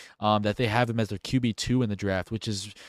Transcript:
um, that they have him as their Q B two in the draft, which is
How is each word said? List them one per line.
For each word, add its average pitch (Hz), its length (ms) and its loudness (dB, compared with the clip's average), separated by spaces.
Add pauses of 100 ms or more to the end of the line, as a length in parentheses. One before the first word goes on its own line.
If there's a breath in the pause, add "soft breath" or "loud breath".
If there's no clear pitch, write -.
(200 loud breath)
um, 107 220 4
that 104 140 0
they 127 100 0
have 117 240 2
him 113 100 0
as 110 100 0
their 101 100 -6
Q - 200 -2
B 120 140 2
two 123 300 0
in 107 80 0
the 101 40 -2
draft, 95 360 -2
which 110 160 -6
is 101 260 -4 (160 loud breath)